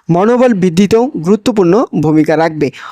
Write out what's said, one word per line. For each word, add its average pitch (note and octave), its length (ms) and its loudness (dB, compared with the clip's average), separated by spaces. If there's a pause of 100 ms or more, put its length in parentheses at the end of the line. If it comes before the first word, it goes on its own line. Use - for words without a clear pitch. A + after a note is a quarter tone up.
(100)
মনোবল A#3 440 2
বৃদ্ধিতেও F#3+ 520 0
গুরুত্বপূর্ণ G3+ 800 0 (160)
ভূমিকা D#3 360 0
রাখবে। D#3 340 -2 (220)